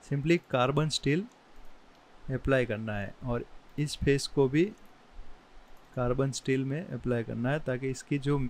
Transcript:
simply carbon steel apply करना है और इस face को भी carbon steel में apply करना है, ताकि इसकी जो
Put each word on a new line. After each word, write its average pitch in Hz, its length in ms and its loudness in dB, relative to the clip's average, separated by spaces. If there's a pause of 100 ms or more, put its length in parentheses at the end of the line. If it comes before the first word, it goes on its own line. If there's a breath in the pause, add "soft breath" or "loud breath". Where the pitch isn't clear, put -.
simply 147 340 2 (120)
carbon 139 380 4
steel 151 360 2 (1080)
apply 127 320 2
करना 110 300 -4
है 98 180 -6 (100)
और 120 200 -2 (340)
इस 147 180 -2
face 139 300 2
को 139 220 4
भी 151 160 4 (1300)
carbon 127 340 2
steel 135 340 0
में 139 220 -4
apply 120 360 -2
करना 117 280 -2
है, 151 80 0
ताकि 131 320 -2
इसकी 143 280 -2
जो 143 200 0 (120)